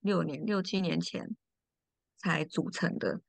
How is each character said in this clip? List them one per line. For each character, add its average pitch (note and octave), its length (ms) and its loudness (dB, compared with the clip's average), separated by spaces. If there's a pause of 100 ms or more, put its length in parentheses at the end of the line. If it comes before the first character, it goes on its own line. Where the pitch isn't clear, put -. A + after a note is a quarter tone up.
六 G3 220 4
年， D3+ 240 -2
六 G3 160 2
七 F#3+ 180 0
年 E3 180 2
前 - 300 -4 (880)
才 D#3+ 300 0
组 - 240 -2
成 - 280 0
的。 - 300 0